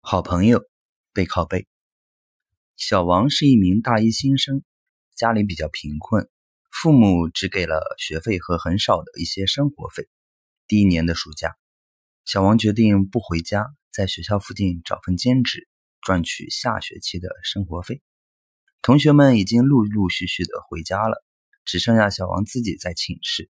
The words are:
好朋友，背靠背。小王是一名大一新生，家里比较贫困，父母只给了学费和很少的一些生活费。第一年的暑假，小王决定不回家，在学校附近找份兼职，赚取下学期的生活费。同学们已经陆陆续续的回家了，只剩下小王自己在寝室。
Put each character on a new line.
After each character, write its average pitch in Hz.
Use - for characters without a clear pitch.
好 90
朋 90
友， 117
背 92
靠 87
背。 92
小 95
王 90
是 147
一 135
名 95
大 113
一 110
新 135
生， 139
家 117
里 104
比 95
较 78
贫 76
困， 98
父 -
母 95
只 95
给 90
了 80
学 80
费 104
和 87
很 101
少 92
的 -
一 82
些 98
生 143
活 -
费。 -
第 104
一 101
年 85
的 85
暑 80
假， -
小 -
王 104
决 107
定 104
不 107
回 85
家， 104
在 98
学 92
校 104
附 98
近 90
找 -
份 90
兼 127
职， -
赚 90
取 -
下 110
学 -
期 -
的 90
生 101
活 82
费。 131
同 135
学 147
们 143
已 101
经 113
陆 131
陆 104
续 92
续 -
的 87
回 82
家 98
了， -
只 -
剩 113
下 104
小 95
王 90
自 120
己 101
在 87
寝 -
室。 -